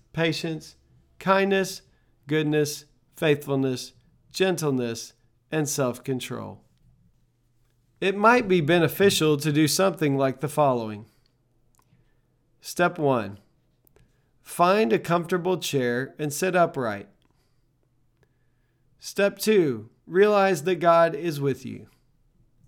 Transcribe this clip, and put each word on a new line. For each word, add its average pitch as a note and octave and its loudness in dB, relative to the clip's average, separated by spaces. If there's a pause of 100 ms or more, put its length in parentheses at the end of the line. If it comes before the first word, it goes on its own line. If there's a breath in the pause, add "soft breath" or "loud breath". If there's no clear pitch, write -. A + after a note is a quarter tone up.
(120)
patience, D#3+ -4 (420)
kindness, G3 0 (460)
goodness, D3+ 0 (320)
faithfulness, C#3 -2 (400)
gentleness, C3+ -4 (400)
and D3+ -2
self-control. A#2+ -6 (1400)
It F#3+ -2
might A3+ 4
be F3+ 4
beneficial D#3+ 2
to D3 -2
do D3+ 4
something D#3+ 0
like C3+ 0
the D3+ -6
following. A#2 -2 (1500)
Step F3 -2
one, A#2+ -2 (1040)
find G#3 0
a F#3+ 2
comfortable F3 -2
chair B2+ -4
and D3+ -6
sit F#3 -2
upright. C3 -2 (1900)
Step G3+ -4
two, D3 0 (160)
realize F#3+ 2
that F3 -2
God E3+ 6
is D#3 -6
with C#3 -4
you. G#2 -14 (800)